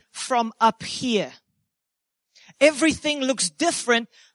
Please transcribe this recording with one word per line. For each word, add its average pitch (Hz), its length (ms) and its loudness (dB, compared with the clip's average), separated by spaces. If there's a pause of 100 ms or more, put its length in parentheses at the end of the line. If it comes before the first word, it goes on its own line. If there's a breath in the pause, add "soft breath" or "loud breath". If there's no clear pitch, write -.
(100)
from 233 480 -2
up 226 240 2
here." 202 500 -4 (1300 soft breath)
Everything 294 640 2
looks 254 300 -2
different 240 580 0 (260 soft breath)